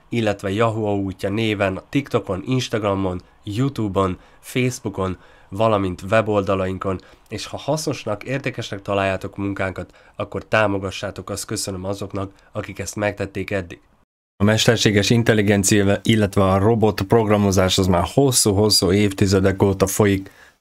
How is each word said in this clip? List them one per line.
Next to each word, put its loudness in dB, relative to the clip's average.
illetve -2
Yahoo 0
útja -4
néven 0
a -12
TikTokon, -4
Instagramon, -2
YouTube-on, -2
Facebookon, -4
valamint 0
weboldalainkon, 0
és -10
ha -12
hasznosnak, -6
értékesnek -8
találjátok -2
munkánkat, -6
akkor -8
támogassátok, -2
azt -8
köszönöm -8
azoknak, -8
akik -12
ezt -10
megtették -4
eddig. -6
A -2
mesterséges 4
intelligencia, 4
illetve 2
a 4
robot 2
programozás 2
az 4
már 2
hosszú-hosszú 4
évtizedek 2
óta 2
folyik, 0